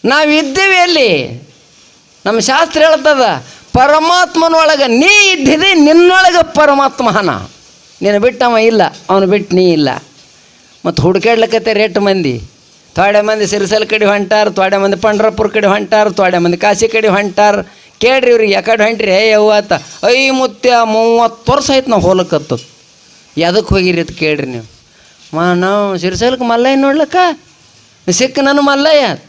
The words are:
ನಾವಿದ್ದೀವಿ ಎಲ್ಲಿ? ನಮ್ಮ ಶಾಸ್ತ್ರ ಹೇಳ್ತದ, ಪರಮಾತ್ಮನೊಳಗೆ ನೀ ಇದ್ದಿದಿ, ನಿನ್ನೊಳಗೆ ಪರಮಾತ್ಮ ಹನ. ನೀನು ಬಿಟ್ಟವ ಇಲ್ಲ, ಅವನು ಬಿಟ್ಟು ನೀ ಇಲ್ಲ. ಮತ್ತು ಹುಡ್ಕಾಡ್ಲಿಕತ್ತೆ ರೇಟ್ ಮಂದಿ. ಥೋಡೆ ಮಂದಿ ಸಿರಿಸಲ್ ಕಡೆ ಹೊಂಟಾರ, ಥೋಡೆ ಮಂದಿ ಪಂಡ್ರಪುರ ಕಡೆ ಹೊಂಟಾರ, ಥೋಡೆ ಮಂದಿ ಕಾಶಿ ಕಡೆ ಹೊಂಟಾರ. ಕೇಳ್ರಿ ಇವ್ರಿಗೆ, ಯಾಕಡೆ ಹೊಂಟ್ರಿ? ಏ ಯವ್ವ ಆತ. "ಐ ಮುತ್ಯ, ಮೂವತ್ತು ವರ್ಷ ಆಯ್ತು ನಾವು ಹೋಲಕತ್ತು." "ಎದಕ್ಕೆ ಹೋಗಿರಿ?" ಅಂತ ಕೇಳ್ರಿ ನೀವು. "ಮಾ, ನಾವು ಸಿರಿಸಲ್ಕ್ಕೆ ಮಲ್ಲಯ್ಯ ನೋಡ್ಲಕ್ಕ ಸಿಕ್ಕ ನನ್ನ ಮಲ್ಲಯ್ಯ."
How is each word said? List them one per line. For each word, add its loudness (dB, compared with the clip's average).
ನಾವಿದ್ದೀವಿ 0
ಎಲ್ಲಿ? 0
ನಮ್ಮ -2
ಶಾಸ್ತ್ರ 0
ಹೇಳ್ತದ, 2
ಪರಮಾತ್ಮನೊಳಗೆ 2
ನೀ 2
ಇದ್ದಿದಿ, 0
ನಿನ್ನೊಳಗೆ 4
ಪರಮಾತ್ಮ 0
ಹನ. -2
ನೀನು 0
ಬಿಟ್ಟವ 0
ಇಲ್ಲ, 2
ಅವನು 2
ಬಿಟ್ಟು -2
ನೀ 2
ಇಲ್ಲ. 0
ಮತ್ತು -4
ಹುಡ್ಕಾಡ್ಲಿಕತ್ತೆ 0
ರೇಟ್ -2
ಮಂದಿ. -2
ಥೋಡೆ 2
ಮಂದಿ -2
ಸಿರಿಸಲ್ -2
ಕಡೆ -2
ಹೊಂಟಾರ, 0
ಥೋಡೆ 0
ಮಂದಿ -2
ಪಂಡ್ರಪುರ 0
ಕಡೆ -2
ಹೊಂಟಾರ, 0
ಥೋಡೆ 0
ಮಂದಿ 0
ಕಾಶಿ 0
ಕಡೆ -2
ಹೊಂಟಾರ. 0
ಕೇಳ್ರಿ 0
ಇವ್ರಿಗೆ, 2
ಯಾಕಡೆ 0
ಹೊಂಟ್ರಿ? -2
ಏ 2
ಯವ್ವ 2
ಆತ. 0
"ಐ 2
ಮುತ್ಯ, 0
ಮೂವತ್ತು 0
ವರ್ಷ -2
ಆಯ್ತು 0
ನಾವು 2
ಹೋಲಕತ್ತು." -2
"ಎದಕ್ಕೆ -2
ಹೋಗಿರಿ?" 0
ಅಂತ -6
ಕೇಳ್ರಿ -4
ನೀವು. -12
"ಮಾ, 0
ನಾವು -2
ಸಿರಿಸಲ್ಕ್ಕೆ -4
ಮಲ್ಲಯ್ಯ 0
ನೋಡ್ಲಕ್ಕ 0
ಸಿಕ್ಕ -2
ನನ್ನ 0
ಮಲ್ಲಯ್ಯ." 0